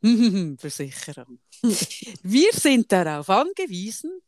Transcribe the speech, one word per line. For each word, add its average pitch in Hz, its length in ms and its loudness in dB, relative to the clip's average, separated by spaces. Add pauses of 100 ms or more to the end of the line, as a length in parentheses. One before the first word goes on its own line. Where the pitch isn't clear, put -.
<laughs> 196 560 2
Versicherung. 135 840 -12 (840)
Wir 269 300 4
sind 262 380 2
darauf 156 380 0
angewiesen, 277 1000 -4